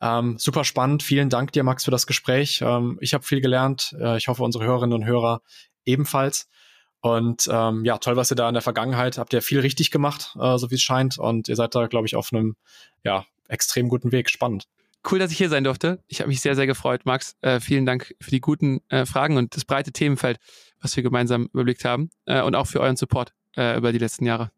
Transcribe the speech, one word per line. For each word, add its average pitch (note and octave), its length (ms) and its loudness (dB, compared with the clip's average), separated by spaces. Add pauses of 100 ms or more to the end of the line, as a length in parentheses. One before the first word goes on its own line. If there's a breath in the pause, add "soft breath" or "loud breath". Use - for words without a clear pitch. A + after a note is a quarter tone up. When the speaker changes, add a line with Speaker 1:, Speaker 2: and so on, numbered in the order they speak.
Speaker 1:
Ähm, A#2 380 0
super C#3+ 260 0
spannend. C#3 380 0
Vielen C#3 260 2
Dank C3 240 -2
dir, C#3+ 120 2
Max, B2+ 200 0
für - 60 -2
das B2+ 160 2
Gespräch. C3+ 580 0
Ähm, A#2+ 380 0
ich B2+ 100 -2
habe C#3+ 120 -2
viel C3+ 180 0
gelernt. C3 580 0
Äh, A#2 160 0
ich A2+ 120 -2
hoffe, B2+ 140 -2
unsere A#2+ 220 0
Hörerinnen A#2+ 300 2
und A2+ 100 0
Hörer A#2 380 2 (420 loud breath)
ebenfalls. C3+ 640 0 (520 soft breath)
Und, A#2 520 0
ähm, A2+ 320 0
ja, A2+ 140 0
toll, B2 180 0
was B2 160 0
ihr A#2 40 -2
da A#2+ 120 0
in A#2+ 60 0
der A#2 80 0
Vergangenheit, B2 560 -2
habt A#2+ 160 -4
ihr A#2 80 2
viel C#3 180 0
richtig C3+ 300 0
gemacht, C#3+ 500 -2
äh, B2+ 160 2
so B2 140 -4
wie B2+ 60 -2
es C3 60 0
scheint. C3 360 0
Und A2+ 300 -2
ihr A#2 80 -2
seid A#2 180 0
da, A#2+ 140 0
glaub A2+ 180 0
ich, A2 100 -2
auf G#2+ 160 -4
einem, A2 240 0 (480 soft breath)
ja, F#2+ 220 -2 (220)
extrem B2 420 -2
guten B2 220 0
Weg. B2 180 2
Spannend. A2+ 340 -2 (460)
Speaker 2:
Cool, F#3+ 80 4
dass F#3 140 0
ich D#3+ 60 -4
hier F#3 100 2
sein C#3+ 160 2
durfte. D#3+ 440 -2
Ich - 120 -8
habe - 80 -4
mich C3+ 140 0
sehr, C#3 120 2
sehr C3+ 120 2
gefreut, C3 380 0
Max. C3 360 -2
Äh, B2+ 200 2
vielen C3+ 260 2
Dank B2+ 340 -2
für - 100 -16
die C3 100 2
guten, C#3+ 400 0 (100)
äh, C3 160 0
Fragen C#3+ 320 0
und B2 180 0
das A#2+ 80 -6
breite C#3 280 -2
Themenfeld, C3 460 0 (420 loud breath)
was - 140 -6
wir C3 80 0
gemeinsam A#2+ 520 2
überblickt B2 320 0
haben, B2 240 -2 (160)
äh, C3+ 160 2
und - 120 2
auch C3+ 120 0
für - 140 -2
euren C3 160 2
Support, B2+ 360 -2 (240)
äh, A#2 220 0
über A#2 140 2
die A#2 60 2
letzten A#2 280 -2
Jahre. A#2 320 -2